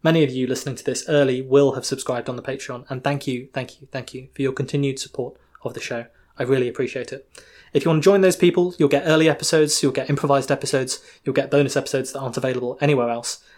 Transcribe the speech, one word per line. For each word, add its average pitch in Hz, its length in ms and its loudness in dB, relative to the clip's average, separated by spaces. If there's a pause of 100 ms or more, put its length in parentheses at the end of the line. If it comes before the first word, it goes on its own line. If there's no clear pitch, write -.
Many 160 220 4
of 135 80 2
you 127 160 -2
listening 127 280 -6
to - 80 -16
this - 240 -6
early 135 340 2
will 131 320 4
have 131 120 -8
subscribed 127 420 -4
on 123 80 -6
the 120 60 -12
Patreon, 127 480 -10
and 127 140 -8
thank 139 240 -2
you, 127 260 -6
thank - 260 -10
you, 143 120 -20
thank 127 220 -12
you 131 200 -16
for - 80 -8
your 135 100 0
continued 139 460 -2
support - 400 -10 (240)
of 120 120 -8
the - 60 -14
show. 117 260 -8 (320)
I 135 60 -4
really 127 260 2
appreciate 123 440 -6
it. - 160 -16 (420)
If - 140 0
you 170 60 4
want 156 100 4
to 180 80 6
join 196 120 6
those 185 160 4
people, 175 420 4
you'll 147 100 6
get 139 160 2
early 156 240 4
episodes, 151 540 2
you'll 139 80 2
get 131 180 -4
improvised 139 420 2
episodes, 131 520 -2 (200)
you'll 139 120 -4
get 139 160 0
bonus 143 260 2
episodes 131 360 -4
that 135 60 -10
aren't 131 180 -8
available 123 440 -4
anywhere 135 280 2
else, - 340 -8 (140)